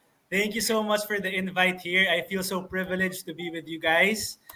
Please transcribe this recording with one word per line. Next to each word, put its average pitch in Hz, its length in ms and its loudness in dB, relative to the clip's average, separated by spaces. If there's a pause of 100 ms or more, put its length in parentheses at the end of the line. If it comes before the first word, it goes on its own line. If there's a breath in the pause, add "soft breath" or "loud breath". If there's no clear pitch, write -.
(320)
Thank 208 220 0
you 226 100 -2
so 220 180 2
much 208 240 0
for 208 140 -2
the 185 100 -4
invite 185 520 0
here. 185 280 4
I 170 160 2
feel 190 160 -4
so 185 200 -4
privileged 185 640 -4
to 160 80 -8
be 170 160 -8
with 160 180 -8
you 160 100 -8
guys. 170 600 2 (180 loud breath)